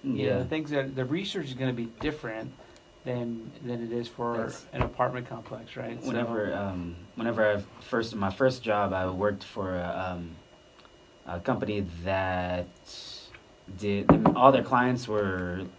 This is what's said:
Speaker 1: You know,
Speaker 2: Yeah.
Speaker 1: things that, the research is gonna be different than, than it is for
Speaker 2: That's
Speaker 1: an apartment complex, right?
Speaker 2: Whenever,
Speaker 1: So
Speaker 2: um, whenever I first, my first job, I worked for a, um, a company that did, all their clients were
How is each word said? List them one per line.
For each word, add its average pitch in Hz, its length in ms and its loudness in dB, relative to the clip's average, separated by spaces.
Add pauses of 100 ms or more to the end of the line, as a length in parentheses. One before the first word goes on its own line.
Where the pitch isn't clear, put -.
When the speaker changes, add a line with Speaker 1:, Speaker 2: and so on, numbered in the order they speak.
Speaker 1:
You 139 80 0
know, 104 260 2
Speaker 2:
Yeah. 127 60 0
Speaker 1:
things 156 260 -2
that, 135 260 0
the 131 80 0
research 165 420 -2
is 131 80 -8
gonna 131 180 0
be 117 140 -2 (140)
different 131 520 -4 (520)
than, 117 460 -4 (140)
than 120 180 -4
it 117 100 -4
is 120 160 -2
for 117 280 -2
Speaker 2:
That's - 360 -4
Speaker 1:
an 127 100 -2
apartment 123 460 0
complex, 117 480 -12
right? 117 280 -8
Speaker 2:
Whenever, 117 460 0
Speaker 1:
So - 80 -2
Speaker 2:
um, 90 380 -4 (200)
whenever 113 300 2 (100)
I 101 60 -2 (200)
first, 113 320 0
my 98 160 0
first 127 320 4
job, 104 300 2
I 92 180 2
worked 98 340 0
for 92 320 -4
a, 87 400 -2
um, 85 140 -8 (960)
a 90 140 -6
company 104 460 0 (180)
that 92 640 0 (1120)
did, 101 320 2 (260)
all 127 160 10
their 123 120 4
clients 123 440 2
were 95 540 0 (160)